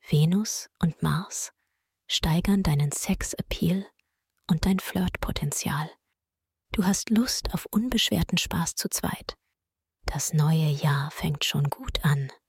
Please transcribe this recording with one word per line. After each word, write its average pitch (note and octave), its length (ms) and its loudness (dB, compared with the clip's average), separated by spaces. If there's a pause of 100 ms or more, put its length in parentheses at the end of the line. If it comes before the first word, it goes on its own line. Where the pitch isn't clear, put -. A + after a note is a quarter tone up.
Venus E3+ 640 2 (140)
und D#3+ 200 -2
Mars - 520 -4 (520)
steigern F3+ 560 2
deinen D3 300 2
Sexappeal - 960 -2 (600)
und E3 200 2
dein F#3 120 4
Flirtpotenzial. - 1080 -4 (840)
Du F#3+ 120 0
hast F#3+ 240 0
Lust - 460 0
auf - 160 -2
unbeschwerten G#3+ 680 0
Spaß - 380 -2
zu - 160 -4
zweit. - 440 -6 (680)
Das - 300 -4
neue D#3 340 4
Jahr C#3+ 420 0
fängt - 360 -4
schon C#3+ 240 0
gut - 340 -6
an. C#3+ 260 2 (180)